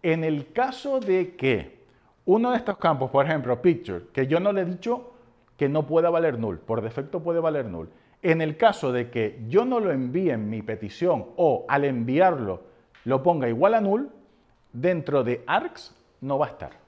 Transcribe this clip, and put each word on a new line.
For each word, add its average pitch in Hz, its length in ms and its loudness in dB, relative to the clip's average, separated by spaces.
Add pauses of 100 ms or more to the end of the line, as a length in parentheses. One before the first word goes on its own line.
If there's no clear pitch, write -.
En 165 220 0
el 151 280 -2
caso 262 460 -2
de 185 380 0
que 123 420 -2 (460)
uno 226 260 4
de - 60 0
estos - 220 -4
campos, 135 320 0
por 139 140 4
ejemplo, 127 380 0
picture, 101 500 0
que 131 140 0
yo 160 140 2
no 202 120 0
le 196 100 0
he - 20 0
dicho 233 480 -6 (440)
que 139 120 0
no 151 180 0
pueda 165 240 4
valer 160 300 2
null, 98 180 -4
por 110 220 -2
defecto 143 420 -6
puede 170 160 -2
valer 151 280 -2
null. 82 220 -10 (340)
En 160 180 2
el 156 160 -2
caso 196 340 2
de 123 200 -2
que 113 360 -4
yo 185 180 2
no 254 140 0
lo 196 140 0
envíe 139 380 -2
en 110 200 -2
mi 110 120 -6
petición 117 640 -2 (100)
o 156 320 2
al 143 160 2
enviarlo 127 920 0 (300)
lo 131 180 0
ponga 151 260 2
igual 160 260 4
a 226 60 4
null, 208 280 0 (640)
dentro 143 500 0
de 123 240 -2
args - 480 -4 (260)
no 139 200 -4
va 139 60 2
a - 20 -12
estar. - 220 -14 (180)